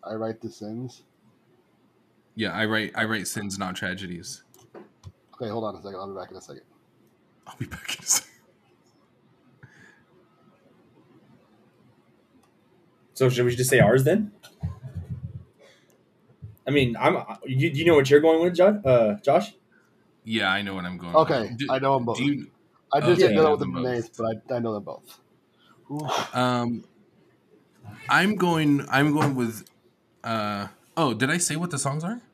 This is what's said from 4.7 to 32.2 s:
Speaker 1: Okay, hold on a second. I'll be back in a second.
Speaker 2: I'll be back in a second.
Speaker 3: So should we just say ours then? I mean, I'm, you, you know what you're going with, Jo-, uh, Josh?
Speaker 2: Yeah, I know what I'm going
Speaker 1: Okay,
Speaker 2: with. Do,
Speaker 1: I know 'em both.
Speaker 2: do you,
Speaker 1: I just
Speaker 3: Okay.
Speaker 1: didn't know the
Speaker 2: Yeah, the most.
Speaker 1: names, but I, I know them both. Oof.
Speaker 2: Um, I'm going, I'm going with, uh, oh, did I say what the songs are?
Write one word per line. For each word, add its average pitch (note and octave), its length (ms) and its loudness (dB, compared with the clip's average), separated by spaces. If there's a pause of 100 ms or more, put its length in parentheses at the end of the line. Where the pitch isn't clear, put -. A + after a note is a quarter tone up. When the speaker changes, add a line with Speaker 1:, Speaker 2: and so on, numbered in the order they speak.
Speaker 1:
Okay, A#2 140 -10
hold A2+ 160 -8
on G2+ 100 -8
a G2 60 -20
second. G2 180 -14
I'll G2 80 -12
be G2 100 -14
back F#2 140 -14
in F#2+ 60 -18
a F2+ 40 -20
second. - 200 -20 (880)
Speaker 2:
I'll - 100 -20
be - 80 -8
back - 320 -12
in - 60 -20
a - 40 -14
second. - 220 -2 (4000)
Speaker 3:
So C3 160 4
should B2 160 0
we B2 100 0
just B2+ 140 -2
say C3 100 6
ours B2+ 260 6
then? G3+ 260 2 (2250)
I - 60 -4
mean, C3 260 2
I'm, D3 200 2 (280)
you, C3+ 240 0
you D3 160 -4
know E3+ 100 8
what C3+ 140 6
you're C#3+ 120 10
going D#3+ 200 6
with, F3 140 2
Jo-, G3+ 300 4
uh, A#2 360 4
Josh? E3 320 2 (680)
Speaker 2:
Yeah, A2 280 0
I G2 100 0
know G2 140 -6
what F2+ 100 -6
I'm F2+ 120 -8
going F2 180 -4
Speaker 1:
Okay, D3+ 340 4
Speaker 2:
with. A#2+ 80 -10
Do, C#3 120 -4
Speaker 1:
I C3 100 0
know C3+ 180 2
'em B2 80 -2
both. A#2 120 -2
Speaker 2:
do B2 60 -2
you, C#3 240 -2 (460)
Speaker 1:
I D3 60 4
just D3+ 120 2
Speaker 3:
Okay. F3+ 100 4
Speaker 1:
didn't - 140 6
know D#3 200 4
the C3+ 120 -4
Speaker 2:
Yeah, - 60 -6
the - 80 -6
most. B2 100 -2
Speaker 1:
names, A#2 260 -4
but A2+ 80 -4 (260)
I, C3 40 -4
I B2 40 -2
know A2+ 140 -4
them G2+ 100 -8
both. - 360 -16 (720)
Oof. - 440 -6
Speaker 2:
Um, B2 480 -2 (1300)
I'm F3 260 4
going, D#3+ 540 2
I'm D3 240 2
going C#3+ 220 0
with, A2+ 300 -4 (580)
uh, G#2 440 -4 (300)
oh, C3+ 160 2
did C3 160 0
I E3 80 0
say E3 180 -2
what E3+ 160 -6
the D3 60 -6
songs C#3+ 260 -4
are? A3+ 180 -6 (120)